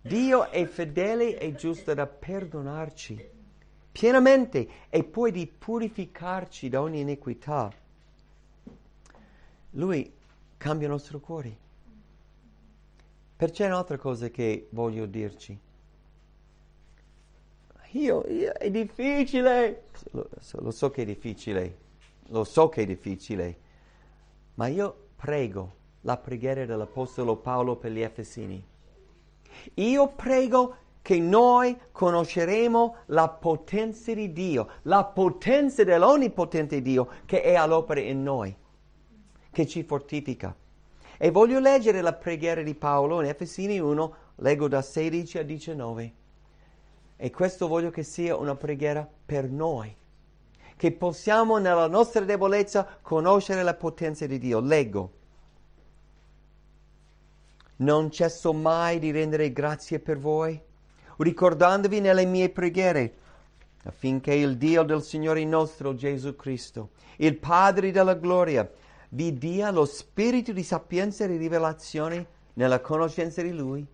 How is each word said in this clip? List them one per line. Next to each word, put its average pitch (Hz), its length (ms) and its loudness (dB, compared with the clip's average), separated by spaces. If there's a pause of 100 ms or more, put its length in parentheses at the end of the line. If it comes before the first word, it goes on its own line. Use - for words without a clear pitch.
Dio 247 500 2
è 170 140 -2
fedele 185 720 -4
e 156 160 -6
giusto 165 400 -6
da 143 120 -2
perdonarci 151 1200 -12 (600)
pienamente 254 760 4 (200)
e 156 140 0
poi 226 300 -2
di 170 160 -8
purificarci 185 1200 -10
da 131 120 -2
ogni 156 200 -4
iniquità. 139 720 -6 (2000)
Lui 170 420 -4 (440)
cambia 151 300 -4
il 143 60 -4
nostro 147 260 -10
cuore. 139 440 -14 (1700)
Perciò 165 280 -2
è - 20 0
un'altra 180 320 -2
cosa 120 320 -6
che 110 400 -2
voglio 113 360 -4
dirci. 101 520 -10 (2250)
Io, 254 380 0
io, - 240 -2
è - 180 -4
difficile. 247 1160 0 (260)
Lo, - 160 -10 (240)
lo - 180 -8
so 135 200 -2
che 131 120 -8
è - 20 -2
difficile, 98 760 -8 (500)
lo 110 160 -2
so 160 240 4
che 117 140 -2
è 104 40 0
difficile, 92 720 -8 (960)
ma 117 140 -4
io 190 480 -6
prego 104 580 -6 (280)
la 123 140 -4
preghiera 127 480 -6
dell'Apostolo 113 720 -4
Paolo 123 400 -2
per 117 140 -10
gli 110 100 -6
Efesini. 104 640 -10 (1080)
Io 269 340 2
prego 254 680 0 (260)
che 185 160 2
noi 247 600 6 (140)
conosceremo 202 1040 2 (100)
la 160 220 4
potenza 208 840 -4
di 208 180 -6
Dio, 151 360 -2 (140)
la 190 220 4
potenza 226 800 2
dell'onnipotente 175 960 4
Dio 127 280 2 (180)
che 190 160 0
è 175 120 4
all'opera 160 460 2
in 135 220 -4
noi, 117 340 -4 (920)
che 151 160 0
ci 160 160 -8
fortifica. 139 760 -8 (600)
E 175 140 4
voglio 233 300 6
leggere 240 400 4
la 170 120 2
preghiera 165 500 -4
di 151 120 -6
Paolo 147 480 0
in 139 60 0
Efesini 185 500 -6
uno, 156 380 -2 (200)
leggo 147 300 0
da 135 160 0
sedici 165 560 -4
a 156 60 -4
diciannove. 123 720 -10 (1000)
E 123 140 -6
questo 180 380 -2
voglio 170 220 -2
che 160 120 -8
sia 170 320 -4
una 139 220 -4
preghiera 147 520 -4 (160)
per 139 240 -4
noi, 131 460 -6 (800)
che 165 160 2
possiamo 214 680 2
nella 175 280 4
nostra 214 380 2
debolezza 196 760 0
conoscere 185 600 2
la 175 120 2
potenza 156 520 -6
di 135 120 -4
Dio. 120 200 0
Leggo. 117 540 0 (2750)
"Non 151 340 2
cesso 165 420 0
mai 165 460 0
di 156 140 -2
rendere 151 400 0
grazie 151 480 -4
per 151 180 -4
voi, 156 420 -2 (580)
ricordandovi 180 840 4
nelle 185 240 6
mie 185 260 2
preghiere, 175 640 0 (680)
affinché 131 500 -2
il 143 220 2
Dio 160 260 4
del 151 200 0
Signore 156 420 -2
nostro 156 500 -2
Gesù 135 400 -6
Cristo, 120 560 -10 (280)
il 151 180 2
Padre 185 560 4
della 185 220 4
gloria, 165 540 2 (420)
vi 147 280 -4
dia 185 320 -2
lo 165 140 4
spirito 233 680 -2
di 180 120 -6
sapienza 190 600 -4
e 196 40 -2
di 175 80 -2
rivelazione 160 920 -2 (280)
nella 127 260 2
conoscenza 160 640 -2
di 175 100 -4
Lui 143 420 -6